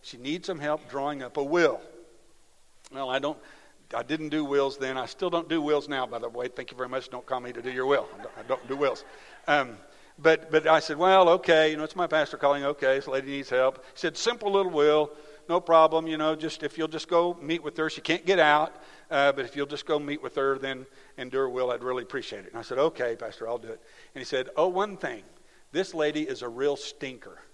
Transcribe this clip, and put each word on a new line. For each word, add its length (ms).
She 160
needs 300
some 120
help 300
drawing 340
up 140
a 80
will." 380
Well, 200
I 80
don't, 200
I 80
didn't 280
do 120
wills 360
then. 180
I 80
still 240
don't 220
do 100
wills 260
now, 200
by 120
the 120
way. 180
Thank 220
you 80
very 100
much. 220
Don't 160
call 140
me 120
to 80
do 100
your 160
will. 280
I 80
don't, 160
I 40
don't 260
do 80
wills. 280
Um, 300
but, 320
but 160
I 140
said, 160
"Well, 320
okay, 420
you 60
know, 80
it's 120
my 100
pastor 320
calling. 260
Okay, 320
this 100
lady 260
needs 180
help." 420
He 60
said, 180
"Simple 340
little 220
will, 400
no 120
problem. 460
You 100
know, 180
just, 280
if 160
you'll 100
just 200
go 320
meet 220
with 140
her. 140
She 100
can't 240
get 140
out, 360
uh, 220
but 120
if 100
you'll 120
just 200
go 120
meet 240
with 140
her, 220
then, 280
and 120
do 80
her 100
will, 220
I'd 120
really 200
appreciate 420
it." 60
And 80
I 40
said, 160
"Okay, 380
Pastor, 320
I'll 100
do 100
it." 120
And 60
he 40
said, 320
"Oh, 120
one 280
thing. 260
This 220
lady 280
is 200
a 60
real 280
stinker." 640